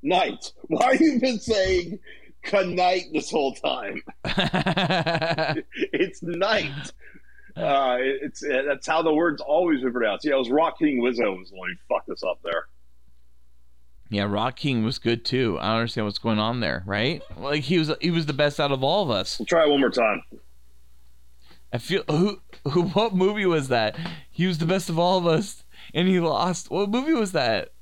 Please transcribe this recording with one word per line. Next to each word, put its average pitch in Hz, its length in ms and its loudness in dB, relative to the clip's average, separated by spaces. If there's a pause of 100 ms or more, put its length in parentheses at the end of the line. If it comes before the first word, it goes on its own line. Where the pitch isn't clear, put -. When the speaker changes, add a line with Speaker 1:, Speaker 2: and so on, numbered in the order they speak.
Speaker 1:
Knight. 180 500 0 (160)
Why - 240 4
have - 80 4
you 294 200 6
been 240 200 0
saying 190 580 0 (540)
Knight 180 600 2
this - 180 -4
whole 139 240 0
time? - 480 -6 (220)
Speaker 2:
<laughs> 165 1400 -2 (280)
Speaker 1:
It's 170 300 -4
Knight. 170 680 -2 (640)
Uh, 135 420 2
it, 135 240 -2
it's, 139 220 -10
uh, 135 240 0
that's 139 180 -4
how 160 160 0
the 160 100 2
word's 156 300 2
always 151 400 2
been 127 100 0
pronounced. 113 320 0
Yeah, 147 100 2
it 135 40 4
was 123 120 0
Rock 151 280 2
King 143 240 2
Wizzo 117 340 0
was 92 140 -16
the 98 60 -18
one 92 140 -8
who 92 240 -4
fucked - 140 -4
us 92 140 -10
up 90 220 -2
there. 85 220 -4 (1400)
Speaker 2:
Yeah, 101 140 0
Rock 104 320 -2
King 123 280 0
was 110 140 -2
good 117 260 0
too. 120 360 0
I 87 100 -2
don't 113 100 2
understand 117 260 -2
what's 101 120 -4
going 110 200 0
on 117 220 0
there, 87 260 -2
right? 107 340 -2 (160)
Like, 143 280 -2
he 143 140 2
was, 156 120 2 (100)
he 175 100 0
was 165 160 0
the 147 60 -2
best 143 280 0
out 143 120 2
of 131 120 0
all 180 180 2
of 156 80 -2
us. 98 280 -2
Speaker 1:
We'll 110 80 -6
try 165 180 4
it 151 60 4
one 143 100 4
more 127 100 4
time. 110 320 0 (1500)
Speaker 2:
I 123 60 -4
feel, 165 300 -2
who, 180 320 2 (240)
who, 151 260 2
what 208 240 2
movie 196 300 2
was 160 240 2
that? 110 300 2 (320)
He 170 160 0
was 175 120 0
the 165 80 0
best 185 220 0
of 160 100 0
all 180 200 4
of 175 80 2
us, 165 380 2 (280)
and 175 160 2
he 185 120 4
lost. 165 500 0
What 196 180 0
movie 262 240 0
was 220 200 2
that? 120 480 0